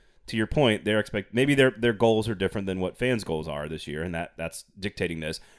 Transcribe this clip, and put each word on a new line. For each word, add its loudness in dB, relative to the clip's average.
to -6
your 0
point, 2
their 2
expect-, -4
maybe 4
their, 8
their 2
goals 4
are -2
different -2
than -2
what -4
fans' 0
goals -4
are -6
this -10
year, -6
and -4
that, -6
that's -10
dictating -6
this. -6